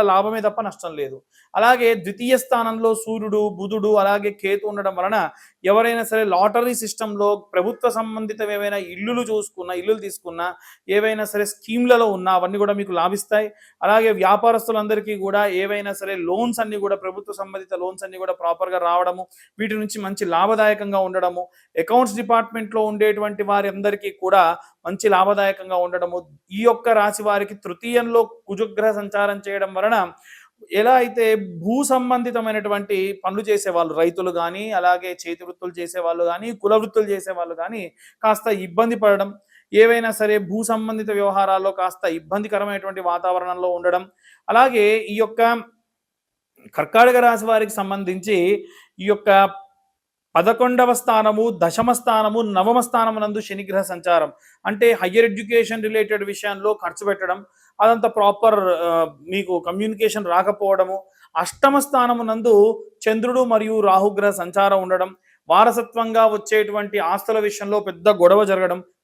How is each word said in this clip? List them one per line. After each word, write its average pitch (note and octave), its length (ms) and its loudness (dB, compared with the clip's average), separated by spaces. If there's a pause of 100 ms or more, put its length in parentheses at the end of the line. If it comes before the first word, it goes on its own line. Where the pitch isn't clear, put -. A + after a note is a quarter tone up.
లాభమే G#3 360 0
తప్ప G#3+ 200 -4
నష్టం F3 340 -12
లేదు. C3+ 180 -8 (400)
అలాగే A#3+ 300 4 (160)
ద్వితీయ G3+ 380 -2
స్థానంలో A3+ 480 0 (140)
సూర్యుడు, G#3+ 360 -4 (200)
బుధుడు, G#3 320 -2 (100)
అలాగే G3+ 300 0 (100)
కేతు G3+ 300 -2
ఉండడం G3 260 -4
వలన G3+ 200 0 (520)
ఎవరైనా A3+ 400 2
సరే A3 140 0 (100)
లాటరీ G#3+ 480 2
సిస్టంలో G#3 480 -2 (240)
ప్రభుత్వ A3+ 440 0
సంబంధితం A3 600 -6
ఏవైనా G3+ 220 -4 (140)
ఇల్లులు A#3 380 -4
చూసుకున్నా, F#3+ 500 -6
ఇల్లులు G#3+ 240 0
తీసుకున్నా, F3 420 -8 (500)
ఏవైనా G#3+ 340 0
సరే G#3 220 -2
స్కీమ్లలో A#3 540 2 (100)
ఉన్నా F#3 220 0
అవన్నీ F#3+ 240 -4
కూడా G3+ 180 0
మీకు F#3 180 -6
లాభిస్తాయి. G#3 500 -2 (360)
అలాగే A3 260 4 (100)
వ్యాపారస్తులందరికీ G#3+ 920 0 (100)
కూడా G3 160 0 (220)
ఏవైనా G3+ 380 -6
సరే G3 140 -6 (140)
లోన్స్ A3+ 360 -2
అన్నీ G#3 200 -8
కూడా, G3 200 -2
ప్రభుత్వ G3 360 -12
సంబంధిత F#3+ 320 -12 (100)
లోన్స్ F#3+ 240 -10
అన్నీ F#3 160 -16
కూడా F#3 200 -4
ప్రాపర్గా F3+ 440 -2
రావడము, F3+ 380 0 (360)
వీటి G#3+ 200 -4
నుంచి G#3+ 240 -8
మంచి G3+ 200 -6 (100)
లాభదాయకంగా G#3 720 2
ఉండడము, F3+ 360 -2 (380)
అకౌంట్స్ A3+ 380 2
డిపార్ట్మెంట్లో A3 720 -2
ఉండేటువంటి G#3 600 0
వారందరికీ G3+ 600 -2 (120)
కూడా F#3 200 4 (420)
మంచి G3 300 -2
లాభదాయకంగా G3 720 0
ఉండడము. F3 340 -4 (380)
ఈ G#3+ 100 -4
యొక్క A#3 220 2 (100)
రాశి G#3 260 0
వారికి G3+ 380 -2
తృతీయంలో A#3 580 0 (260)
కుజగ్రహ G#3 420 -2 (120)
సంచారం G3+ 440 -2
చేయడం G3 300 -4
వలన G#3+ 220 0 (840)
ఎలా A#3+ 220 6
అయితే A#3 240 -2 (360)
భూ G#3 140 -2 (160)
సంబంధితమైనటువంటి A3 1040 -2 (260)
పనులు G3 260 -4
చేసేవాళ్ళు, F3 500 0
రైతులు F3 400 0
కానీ, F3 240 -6 (160)
అలాగే F3+ 320 0 (120)
చేతి E3+ 240 -12
వృత్తులు F3+ 320 -12
చేసేవాళ్ళు E3+ 520 -4
కానీ, G3+ 180 -8 (140)
కుల G3+ 180 2
వృత్తులు G#3+ 320 -2
చేసేవాళ్ళు F3+ 480 -8
కానీ G#3 200 -10 (420)
కాస్త G#3+ 240 0 (200)
ఇబ్బంది A3+ 360 0
పడడం, G3+ 280 2 (420)
ఏవైనా A3+ 460 4
సరే G#3+ 160 2 (140)
భూ G#3 100 -4 (120)
సంబంధిత A3 380 -4 (100)
వ్యవహారాల్లో G3 600 2
కాస్త F3+ 240 -4 (160)
ఇబ్బందికరమైనటువంటి G3 880 -4
వాతావరణంలో F3+ 680 -2
ఉండడం, F3+ 280 0 (420)
అలాగే A#3 380 4 (280)
ఈ G3+ 100 -6
యొక్క A3 180 -2 (1400)
కర్కాటక A#3+ 400 6 (100)
రాశి A3 240 0
వారికి A3 300 0
సంబంధించి F#3+ 560 -4 (640)
ఈ F#3+ 100 -6
యొక్క G#3 160 -4 (1080)
పదకొండవ B3 640 4
స్థానము, A3 460 2 (160)
దశమ A3 280 0 (100)
స్థానము, A3 400 0 (180)
నవమ A3+ 280 4
స్థానమునందు A3 600 -2
శనిగ్రహ G3 420 -4
సంచారం, E3+ 400 0 (360)
అంటే G#3 220 2 (120)
హయ్యర్ G3 300 2
ఎడ్యుకేషన్ A3 580 -2
రిలేటెడ్ G#3+ 420 -2
విషయంలో G3+ 420 -4 (120)
ఖర్చు F3 240 -8
పెట్టడం, F#3+ 320 -2 (400)
అదంతా A3+ 380 4
ప్రాపర్, G#3 400 4 (280)
ఆ, E3+ 60 0 (400)
మీకు F#3 220 -4 (120)
కమ్యూనికేషన్ G#3 680 -2
రాకపోవడము, F#3+ 640 0 (380)
అష్టమ A3 400 0 (120)
స్థానమునందు A#3 640 0 (540)
చంద్రుడు B3 360 0 (100)
మరియు A3 220 0 (140)
రాహుగ్రహ G3+ 500 2
సంచారం G3 460 2
ఉండడం, F#3 260 0 (380)
వారసత్వంగా A3+ 720 2 (120)
వచ్చేటువంటి G#3 600 -2 (120)
ఆస్తుల G3+ 280 -2 (120)
విషయంలో G#3 280 -4 (120)
పెద్ద F3 180 -2 (140)
గొడవ F#3 200 8 (120)
జరగడం, F3+ 260 0 (240)